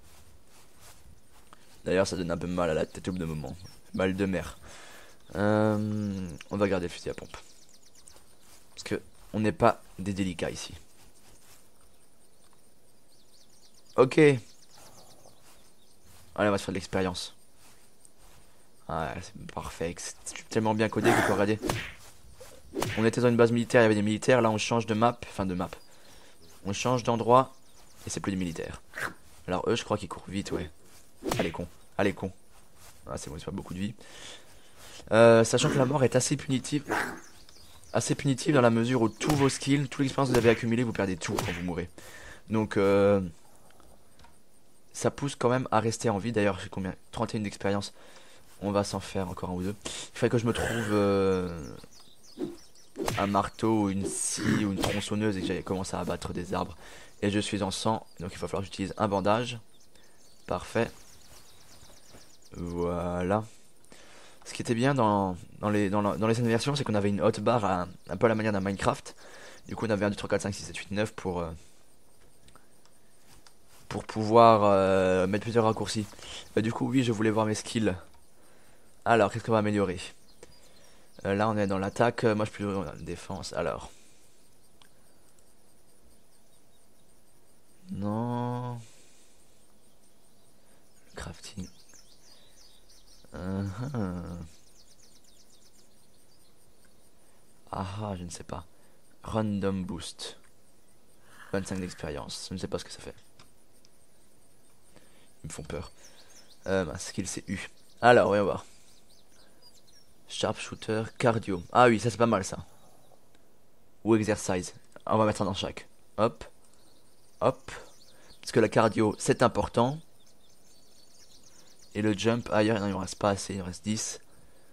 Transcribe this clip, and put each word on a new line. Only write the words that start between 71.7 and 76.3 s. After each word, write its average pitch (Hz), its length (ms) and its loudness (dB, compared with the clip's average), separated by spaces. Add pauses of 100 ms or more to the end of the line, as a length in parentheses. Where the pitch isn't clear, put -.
pour - 160 -6
pouvoir, 110 600 8
euh, 95 640 6
mettre 101 160 -2
plusieurs 113 220 2
raccourcis. 107 420 -2 (500)